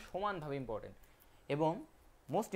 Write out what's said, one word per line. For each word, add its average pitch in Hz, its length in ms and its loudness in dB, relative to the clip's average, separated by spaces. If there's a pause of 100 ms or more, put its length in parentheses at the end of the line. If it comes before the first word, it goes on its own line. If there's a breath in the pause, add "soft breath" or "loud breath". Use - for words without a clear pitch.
(100)
সমানভাবে 180 540 0
ইম্পর্টেন্ট। 101 320 -4 (540 soft breath)
এবং 151 220 4 (580)
most 165 260 2